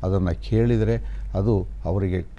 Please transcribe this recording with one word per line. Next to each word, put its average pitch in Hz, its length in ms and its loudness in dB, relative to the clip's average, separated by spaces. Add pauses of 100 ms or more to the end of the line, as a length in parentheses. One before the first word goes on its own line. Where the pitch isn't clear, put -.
ಅದನ್ನು 92 400 0
ಕೇಳಿದರೆ, 113 540 2 (380)
ಅದು 101 320 2 (180)
ಅವರಿಗೆ 92 380 0 (160)